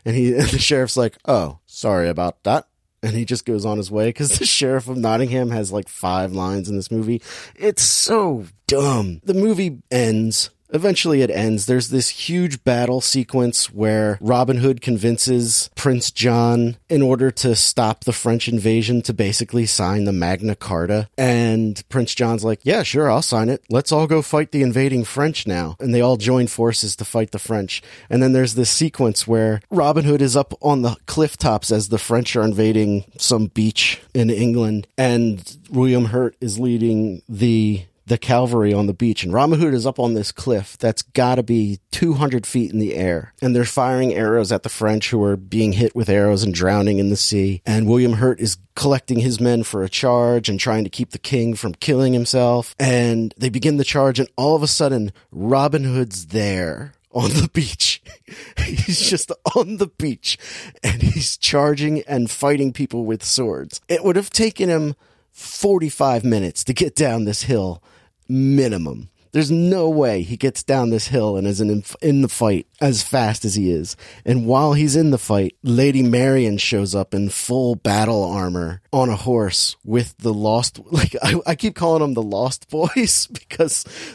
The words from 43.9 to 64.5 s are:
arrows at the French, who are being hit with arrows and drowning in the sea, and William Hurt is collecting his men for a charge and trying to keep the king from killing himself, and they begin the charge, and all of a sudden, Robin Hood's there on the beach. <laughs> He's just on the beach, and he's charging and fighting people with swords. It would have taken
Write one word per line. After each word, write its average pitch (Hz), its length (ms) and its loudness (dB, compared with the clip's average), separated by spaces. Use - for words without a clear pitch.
arrows 107 380 0
at 101 120 -2
the 110 60 -8
French, 107 400 -2
who 110 140 2
are 101 140 2
being 98 360 0
hit 110 220 0
with 113 140 0
arrows 101 340 4
and 98 100 0
drowning 101 460 2
in 101 100 0
the 101 60 0
sea, 98 500 0
and 110 220 2
William 120 260 4
Hurt 120 260 0
is 101 180 -2
collecting 131 440 0
his 120 200 0
men 120 240 2
for 101 200 -4
a 95 60 -4
charge 120 600 2
and 98 100 -2
trying 110 240 0
to 95 60 -6
keep - 220 -6
the - 80 -14
king 117 360 -2
from 101 180 -6
killing 131 400 2
himself, 120 680 0
and 120 580 0
they 127 120 -2
begin 135 280 0
the 139 60 0
charge, 135 360 0
and 135 180 -2
all 147 180 2
of 151 80 0
a 151 40 0
sudden, 127 440 0
Robin 139 520 0
Hood's 120 440 -4
there 95 640 -4
on 120 180 -2
the 151 240 2
beach. - 480 -2
<laughs> - 240 -14
He's - 420 -2
just - 320 -2
on 202 220 0
the 190 80 0
beach, - 520 -6
and 117 200 0
he's - 340 0
charging 147 720 0
and 123 240 -2
fighting 139 420 0
people 120 320 -4
with 110 180 -4
swords. 82 640 -4
It 175 160 0
would 185 120 2
have 196 160 -2
taken 220 380 0